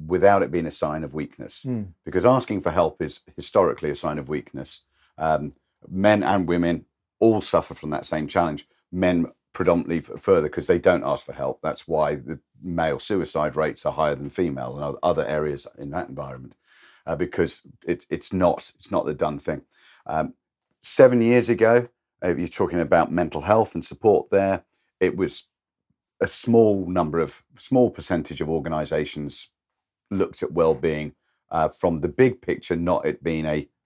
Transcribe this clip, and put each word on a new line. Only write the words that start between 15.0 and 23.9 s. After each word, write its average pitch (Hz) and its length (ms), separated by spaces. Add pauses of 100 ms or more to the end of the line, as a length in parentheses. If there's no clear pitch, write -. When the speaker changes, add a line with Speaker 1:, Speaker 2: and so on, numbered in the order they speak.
Speaker 1:
other 80 240
areas 76 400 (100)
in 71 140
that 82 180
environment, 65 460 (500)
uh, 82 100
because 80 460 (240)
it, 87 240
it's - 240
not, 90 420
it's - 160
not 87 140
the 76 100
done 76 240
thing. 73 220 (440)
Um, - 300 (440)
seven 127 420
years 117 280
ago, 120 400 (340)
uh, 90 120
you're 85 120
talking 90 320
about 82 320
mental 78 300
health 104 320
and 85 100
support - 460